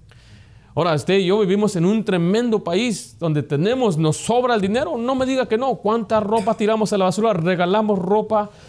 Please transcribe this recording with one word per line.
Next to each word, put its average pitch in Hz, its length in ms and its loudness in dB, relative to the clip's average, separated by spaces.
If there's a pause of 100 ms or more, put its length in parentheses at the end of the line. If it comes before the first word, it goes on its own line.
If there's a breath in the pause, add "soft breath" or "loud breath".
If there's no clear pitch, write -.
(760 soft breath)
Ahora, 165 160 2
usted 185 260 2
y 180 80 0
yo 202 120 2
vivimos 202 380 2
en 165 80 2
un 214 180 2
tremendo 202 580 0
país 202 560 -4
donde 156 240 -2
tenemos, 180 560 0
nos 156 200 0
sobra 247 380 0
el 214 40 2
dinero. 247 380 -2
No 240 180 -2
me 254 100 0
diga 262 220 0
que 220 100 -2
no. 247 180 -2
¿Cuánta 220 440 0
ropa 214 380 0
tiramos 214 340 0
a 208 60 0
la 190 80 2
basura? 220 260 0
Regalamos 185 680 0
ropa, 208 520 0 (200 loud breath)